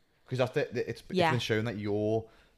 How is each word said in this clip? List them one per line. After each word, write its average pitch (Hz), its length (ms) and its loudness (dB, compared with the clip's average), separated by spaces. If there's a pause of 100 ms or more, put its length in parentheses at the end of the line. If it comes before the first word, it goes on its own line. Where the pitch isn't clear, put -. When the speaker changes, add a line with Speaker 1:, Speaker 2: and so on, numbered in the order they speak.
(280)
Speaker 1:
'Cause 127 100 -4
that's 123 160 2
the, 143 180 0
the, 113 180 -4
it's, 113 200 -8
it's 185 80 -2
Speaker 2:
Yeah. 165 140 4
Speaker 1:
been 120 80 2
shown 110 260 0
that 107 140 -4
your 107 460 0 (320)